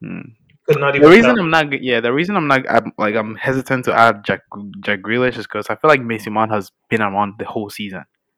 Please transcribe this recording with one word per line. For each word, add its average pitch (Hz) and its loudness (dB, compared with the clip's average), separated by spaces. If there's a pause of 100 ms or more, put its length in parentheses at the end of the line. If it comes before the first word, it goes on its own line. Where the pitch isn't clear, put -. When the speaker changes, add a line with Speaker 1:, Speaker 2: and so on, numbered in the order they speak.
Speaker 1:
Hmm. 90 -12 (460)
Speaker 2:
could 147 2
not 139 0
Speaker 1:
The 139 0
Speaker 2:
even 147 8
Speaker 1:
reason 233 8
Speaker 2:
tell. 190 0
Speaker 1:
I'm 160 -2
not, 160 2
g-, 135 -6
yeah, 123 0
the 120 0
reason 175 -2
I'm 165 -2
not, 135 0
I'm, 113 0
like, 107 -2
I'm 110 -4
hesitant 131 -4
to 107 -2
add 110 4
Jack, 95 -4 (400)
Jack 101 -4
Grealish 117 -2
is 107 -12
'cause 104 -8
I 110 -4
feel - 0
like 143 4
Mason 113 -8
Mount 110 0
has 104 -4 (180)
been 110 0
around 101 -2
the 101 -8
whole 104 -10
season. 95 -12 (340)